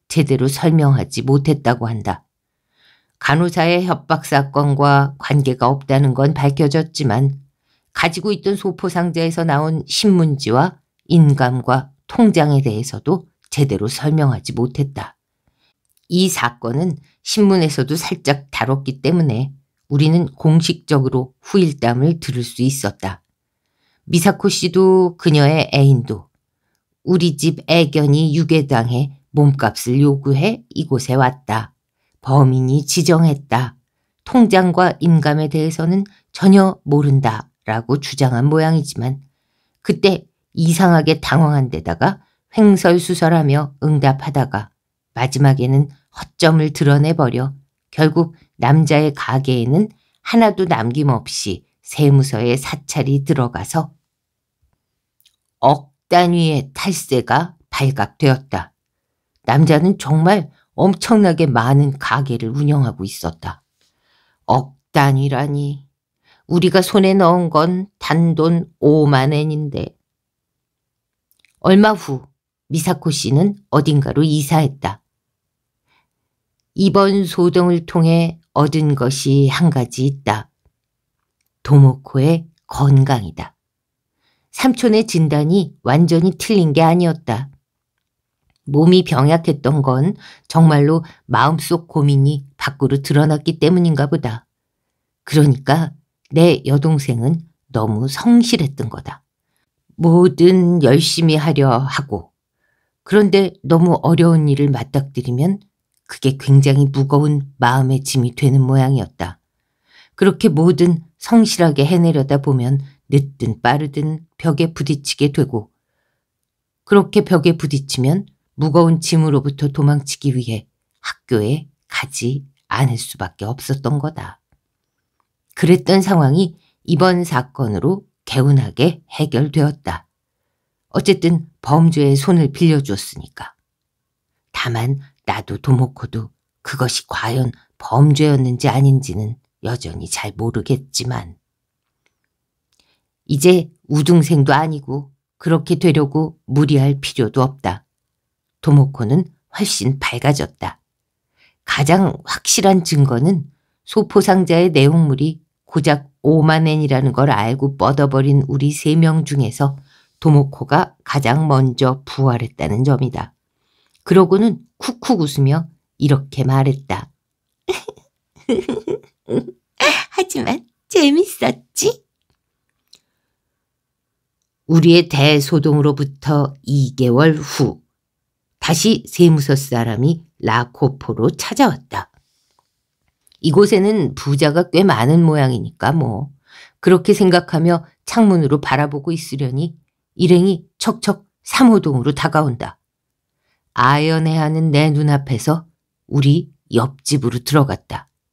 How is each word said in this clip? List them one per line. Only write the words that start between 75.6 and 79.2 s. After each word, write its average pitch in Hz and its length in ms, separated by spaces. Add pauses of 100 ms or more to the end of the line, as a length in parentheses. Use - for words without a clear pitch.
이번 196 500
소동을 175 640
통해 165 520 (140)
얻은 151 420
것이 135 540